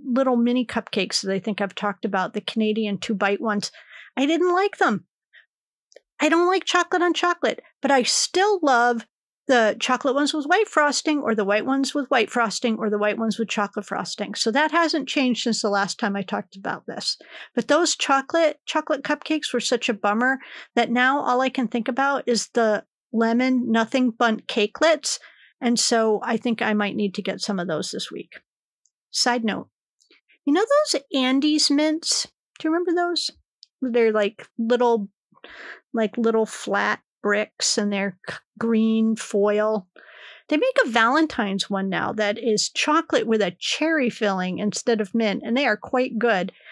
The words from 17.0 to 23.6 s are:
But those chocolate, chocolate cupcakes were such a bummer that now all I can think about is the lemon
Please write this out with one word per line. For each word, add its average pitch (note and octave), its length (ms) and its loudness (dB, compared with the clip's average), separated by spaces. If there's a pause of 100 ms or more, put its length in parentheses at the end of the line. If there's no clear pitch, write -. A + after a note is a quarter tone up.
But A#3 140 -2
those D4+ 280 2
chocolate, D4 680 0
chocolate D#4 380 -4
cupcakes D4+ 480 -4
were B3 80 -2
such A#3 300 -2
a A#3 40 0
bummer A3+ 440 0 (380)
that A#3 160 2
now B3+ 280 2
all B3+ 220 0
I C4 80 0
can B3+ 180 -2
think A#3+ 220 -4
about C4+ 380 0
is A#3 260 0
the A3 320 2 (260)
lemon A#3+ 580 2